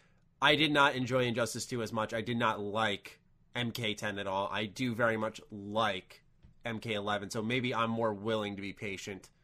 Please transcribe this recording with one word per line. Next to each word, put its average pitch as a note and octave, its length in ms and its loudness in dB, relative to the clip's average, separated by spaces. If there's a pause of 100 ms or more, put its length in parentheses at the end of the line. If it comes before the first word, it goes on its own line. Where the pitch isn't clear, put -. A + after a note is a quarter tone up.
(420)
I D3 140 6
did D3+ 140 4
not C#3+ 240 6
enjoy B2+ 300 2
Injustice A#2 420 0
two A#2+ 160 -4
as G#2 100 -6
much. A2 220 -2
I A2+ 60 -2
did A#2 160 -2
not A2 240 2
like G#2 580 -2 (380)
M A#2 160 -2
K G#2+ 220 -2
ten G#2 260 -4
at G2 80 -6
all. F#2+ 240 0
I G#2+ 140 -2
do A#2+ 280 -4
very A2+ 220 2
much A2 240 -4 (100)
like G#2 720 -2 (420)
M A2+ 160 -4
K A2+ 140 -4
eleven, G2+ 360 0
so A2+ 120 -4
maybe B2 320 2
I'm A2+ 160 2
more A2+ 220 2
willing G#2 440 -2
to G2 60 -8
be G2 100 -6
patient G2 580 -8 (140)